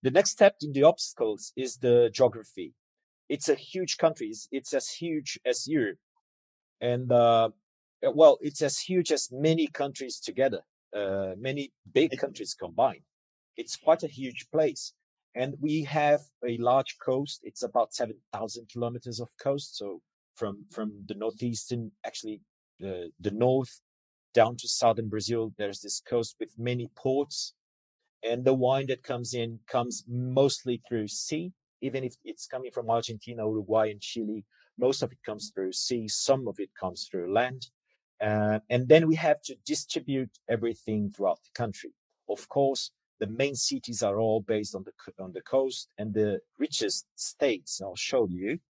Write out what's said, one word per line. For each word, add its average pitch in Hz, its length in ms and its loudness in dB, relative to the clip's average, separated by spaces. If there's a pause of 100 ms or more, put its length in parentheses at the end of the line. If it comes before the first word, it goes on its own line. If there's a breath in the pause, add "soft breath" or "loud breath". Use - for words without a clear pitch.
The 135 80 2
next 180 200 4
step 202 320 6
in 151 100 -6
the 139 120 4
obstacles - 720 2
is 127 220 -6
the 120 340 6
geography. 110 640 0 (540)
It's 143 200 -2
a 147 60 6
huge - 420 -6
country. 156 320 2
It's, 110 240 -12
it's 131 200 -6
as 135 160 -2
huge 160 560 -6
as 123 220 0
Europe. 127 320 0 (800)
And, 123 300 0
uh, 117 400 6 (520)
well, 139 380 8
it's 147 220 -4
as 139 160 -2
huge 180 340 0
as - 180 -2
many 156 360 2
countries 135 520 -6
together, 120 440 -2 (340)
uh, 98 420 -4
many 139 340 -6 (200)
big 139 260 2
countries - 360 -6
combined. 95 480 -2 (540)
It's - 200 -10
quite 160 260 2
a 160 60 -6
huge 127 420 -10
place. - 440 0 (400)
And 135 260 -2
we 151 240 0
have 147 380 4 (220)
a 120 120 -2
large 123 420 2
coast. 135 460 -2
It's - 180 -10
about 117 320 0
seven 110 220 -4 (160)
thousand 110 360 -8
kilometers 120 520 -6
of 120 80 -8 (120)
coast. 143 360 -4
So 98 240 -10 (340)
from, 104 380 -6
from 104 340 -8
the 104 80 -8
northeastern, 113 800 -6 (120)
actually, 107 360 -10 (420)
uh, 90 380 -8
the 98 100 -4
north 123 500 0 (540)
down 117 220 6
to - 100 -10
southern 113 420 2
Brazil, 107 480 -2
there's 101 240 -6
this 101 200 -8
coast 120 400 -4
with - 180 -10
many 120 380 -4
ports. 139 580 -2 (720)
And 120 200 -2
the 135 100 6
wine 131 340 2
that 131 160 -4
comes 123 300 -6
in 117 340 -4
comes 123 400 -2
mostly 127 800 0
through 110 200 -2
sea, 170 440 -6 (280)
even 131 240 -4
if 123 100 -6 (100)
it's - 220 -12
coming 127 240 -10
from 113 200 -4
Argentina, 117 560 -2
Uruguay, 110 440 2
and 104 100 -12
Chile. 107 440 -6 (340 soft breath)
Most 127 240 2
of 123 100 -4
it - 120 -20
comes 104 300 -10
through 95 180 -2
sea. 113 360 -4
Some 131 400 0
of 98 100 -8
it 98 200 -8
comes 90 320 -6
through 92 220 -4
land. 127 340 0 (540)
Uh, 107 380 0 (100)
and 123 200 0
then 160 200 10
we 160 60 6
have 160 260 2
to - 240 -14
distribute - 640 -4 (180)
everything 110 600 -2
throughout 95 320 0
the - 120 -20
country. - 380 -8 (360)
Of - 220 -6
course, 139 400 0 (280)
the 110 80 -4
main 131 280 -2
cities 120 480 -4
are 101 160 0
all 110 220 2
based 107 340 -2
on 95 100 -8
the - 80 -18
co-, - 320 -16
on 92 80 -12
the 90 80 -8
coast, 135 560 -2
and 107 160 -6
the 104 280 2 (180)
richest - 480 -2 (100)
states, - 680 -2
I'll 95 140 -10
show 123 320 0
you. 95 300 -4 (120)